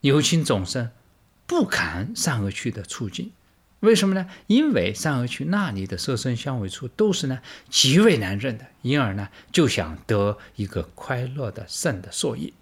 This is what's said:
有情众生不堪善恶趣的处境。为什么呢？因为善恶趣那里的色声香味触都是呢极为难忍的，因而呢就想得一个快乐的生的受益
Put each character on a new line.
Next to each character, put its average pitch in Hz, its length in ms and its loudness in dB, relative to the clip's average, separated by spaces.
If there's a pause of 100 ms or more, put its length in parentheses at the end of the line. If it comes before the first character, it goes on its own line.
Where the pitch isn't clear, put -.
有 143 180 4
情 165 240 2
众 98 220 2
生 120 240 -4 (560)
不 339 180 2
堪 90 500 -4
善 127 280 -2
恶 98 80 -2
趣 113 200 -6
的 104 120 -8
处 - 260 -8
境。 - 240 -10 (480)
为 214 160 6
什 196 120 4
么 190 60 2
呢？ 185 140 -4 (180)
因 277 260 4
为 95 200 2
善 143 260 0
恶 123 80 0
趣 139 200 -6
那 185 240 0
里 95 160 -4
的 92 100 -6
色 127 200 -4
声 123 200 -2
香 127 240 -6
味 95 80 -4
触 127 180 -10
都 208 260 0
是 156 140 -2
呢 131 140 -4 (280)
极 135 300 4
为 202 200 8
难 101 200 -2
忍 113 200 -4
的， - 80 -16 (160)
因 143 180 2
而 104 140 0
呢 98 140 -6 (220)
就 160 160 4
想 80 300 -2 (100)
得 104 320 2 (180)
一 104 100 -4
个 - 160 -4 (120)
快 123 280 -6
乐 127 280 -6
的 107 180 -12
生 113 320 -4
的 92 120 -16
受 120 240 -2
益 - 260 -8